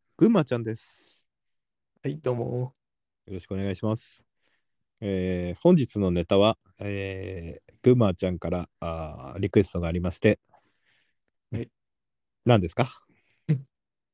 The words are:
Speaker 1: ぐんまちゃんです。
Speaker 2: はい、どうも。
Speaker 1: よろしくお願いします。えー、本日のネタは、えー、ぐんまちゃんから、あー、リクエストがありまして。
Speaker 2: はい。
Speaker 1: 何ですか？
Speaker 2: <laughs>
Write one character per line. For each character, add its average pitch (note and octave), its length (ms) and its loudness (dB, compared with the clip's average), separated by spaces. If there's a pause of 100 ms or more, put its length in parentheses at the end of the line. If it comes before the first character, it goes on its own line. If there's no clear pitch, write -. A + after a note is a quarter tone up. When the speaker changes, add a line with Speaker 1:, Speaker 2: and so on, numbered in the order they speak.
(160)
Speaker 1:
ぐ E3+ 120 4
ん A3+ 40 6
ま F#3+ 140 4
ち - 80 -4
ゃ A#2+ 60 -2
ん A#2 40 -8
で A2+ 120 -6
す。 - 500 -20 (760)
Speaker 2:
は C3+ 80 -4
い、 D3+ 80 -10
ど B2+ 140 -4
う - 20 -2
も。 B2 400 -6 (500)
Speaker 1:
よ G2 80 -14
ろ F#2 60 -8
し - 80 -20
く F#2+ 80 -8
お - 20 -4
願 G2 140 -4
い F#2 40 -4
し - 80 -12
ま A2 140 -2
す。 - 260 -20 (800)
え F#2 560 -4
ー、 - 20 -20
本 F3+ 140 6
日 B2+ 260 0
の F#2 120 2
ネ F2 140 0
タ G2+ 120 4
は、 G#2+ 220 4 (180)
え F#2+ 800 -10 (100)
ー、 - 140 -20
ぐ B2+ 140 6
ん - 20 2
ま G#2 160 4
ち F#2 140 -2
ゃ F2+ 40 0
ん F2+ 60 -4
か E2+ 140 -6
ら、 F2+ 180 -6 (100)
あ D#2+ 580 -10
ー、 - 20 -10
リ G2 100 -2
ク - 80 4
エ G#2 60 6
ス - 80 -4
ト F#2 80 -6
が E2+ 80 -2
あ E2 40 -2
り F2 80 -2
ま F2 120 -4
し - 80 -12
て。 G#2 200 2 (1080)
Speaker 2:
は A2 80 -8
い。 - 140 -10 (720)
Speaker 1:
何 A#2 160 6
で F2 80 -4
す - 60 -12
か？ - 280 -4 (440)
Speaker 2:
<laughs> - 20 -16 (640)